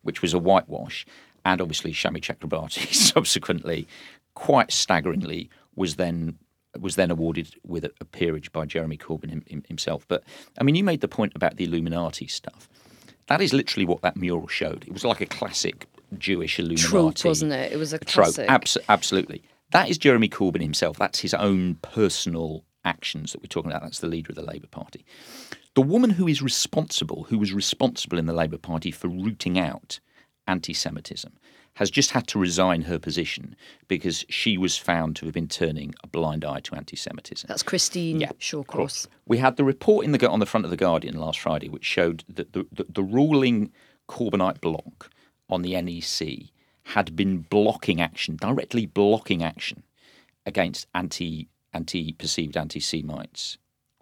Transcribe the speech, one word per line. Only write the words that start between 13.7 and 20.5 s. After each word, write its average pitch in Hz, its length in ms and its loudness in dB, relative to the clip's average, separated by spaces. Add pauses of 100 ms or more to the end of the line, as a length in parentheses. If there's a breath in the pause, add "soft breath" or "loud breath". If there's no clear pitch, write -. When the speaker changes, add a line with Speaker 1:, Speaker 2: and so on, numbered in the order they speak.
Speaker 1:
what 85 160 0
that 87 140 0
mural 87 320 -2
showed. - 360 -4
It - 80 -14
was 95 120 -8
like 120 160 0
a 98 60 -2
classic - 600 -6 (320)
Jewish 85 400 -2
Illuminati 82 300 0
Speaker 2:
Trope, 170 360 4
wasn't 156 280 2
it? 131 200 -2
It - 40 -4
was 151 160 -4
a 160 80 -6
Speaker 1:
trope. - 340 6
Speaker 2:
classic. 127 160 0
Speaker 1:
Abs-, - 260 4 (120)
absolutely. - 540 2 (280 soft breath)
That - 180 6
is 165 80 0
Jeremy 120 320 6
Corbyn 92 320 0